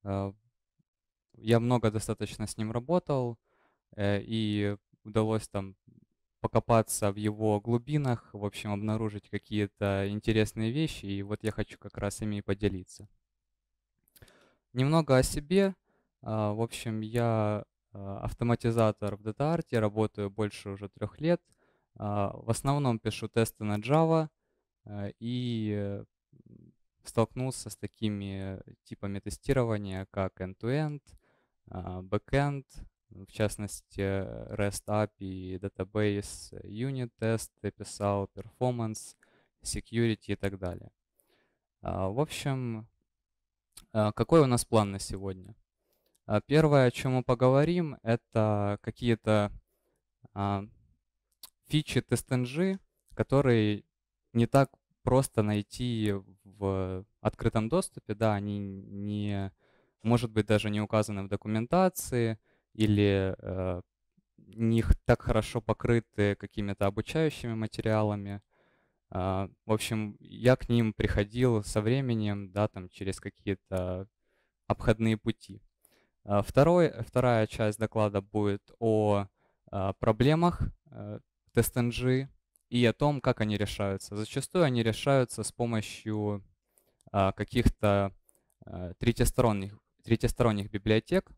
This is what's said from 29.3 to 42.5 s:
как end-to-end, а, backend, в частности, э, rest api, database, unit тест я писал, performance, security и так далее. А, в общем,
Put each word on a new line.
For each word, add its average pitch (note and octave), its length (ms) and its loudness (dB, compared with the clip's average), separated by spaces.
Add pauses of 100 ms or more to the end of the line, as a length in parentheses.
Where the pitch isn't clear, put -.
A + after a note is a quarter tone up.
как F#2+ 280 -4
end-to-end, C3+ 600 -4 (720)
а, F2+ 320 -10
backend, C3+ 600 -2 (440)
в F#2+ 220 -20
частности, - 680 -6
э, G2 560 -4
rest G2+ 300 -4
api, F#2+ 720 -4
database, G2+ 960 -4 (120)
unit A#2+ 520 -6
тест A2+ 340 -2 (120)
я G2+ 80 -4
писал, G2+ 640 -4
performance, A#2 800 -6 (480)
security A2 680 -2
и - 20 -2
так G2 240 -4
далее. F#2 320 -8 (920)
А, F#2 280 -4
в A2 100 -4
общем, B2+ 680 -4 (1040)